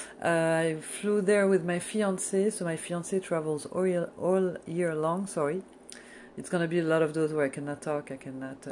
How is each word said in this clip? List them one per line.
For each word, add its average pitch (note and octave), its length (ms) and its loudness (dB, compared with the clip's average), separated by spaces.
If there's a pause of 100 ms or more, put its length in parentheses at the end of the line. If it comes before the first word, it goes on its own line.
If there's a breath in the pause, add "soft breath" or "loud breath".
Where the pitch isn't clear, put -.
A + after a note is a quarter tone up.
(240 loud breath)
Uh, - 40 2
I E3 520 2
flew G#3 420 -2
there G3 260 4
with F#3 180 4
my F3 120 0
fiancé. G3 720 0
So G#3+ 140 -4
my E3 140 0
fiancé F3 440 -4
travels D#3 440 -2
all F#3 200 -2
year, F3 320 0
all F#3 380 2 (100)
year E3 300 0
long, E3+ 320 0
sorry. E3 360 -2 (720 loud breath)
It's - 120 -12
gonna E3+ 200 2
be E3+ 100 2
a E3 40 2
lot D#3+ 180 4
of D3+ 120 2
those D#3 200 2
where D3+ 120 2
I C3+ 40 0
cannot C#3+ 320 -6
talk, D3 280 -4
I C3+ 60 -8
cannot, C3 500 -10
uh, C3+ 60 -10